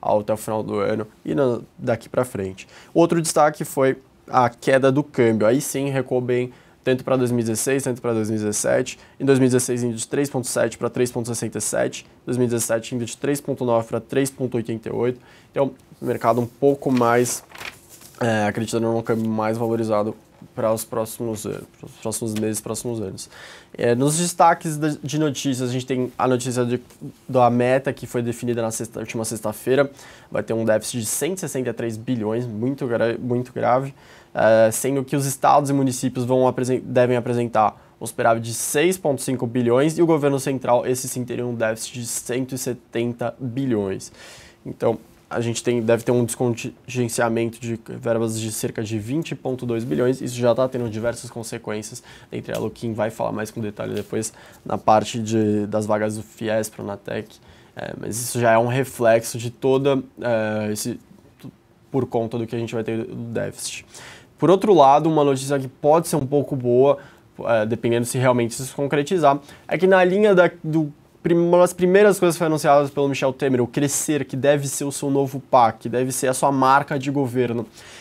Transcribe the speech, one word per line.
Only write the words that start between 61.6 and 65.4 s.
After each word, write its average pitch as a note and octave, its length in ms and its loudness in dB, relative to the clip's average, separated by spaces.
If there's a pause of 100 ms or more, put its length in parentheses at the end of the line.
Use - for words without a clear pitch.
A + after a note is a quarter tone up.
por C3 140 0
conta A#2 320 -4
do A2+ 100 -4
que A2+ 80 -10
a A#2 40 -4
gente A#2 160 -6
vai A2+ 100 -2
ter A2+ 220 -4
do - 80 -12
déficit. A2 720 -8 (500)
Por D3+ 140 2
outro G3 240 6
lado, D3+ 340 8
uma D#3 160 4
notícia C#3 340 0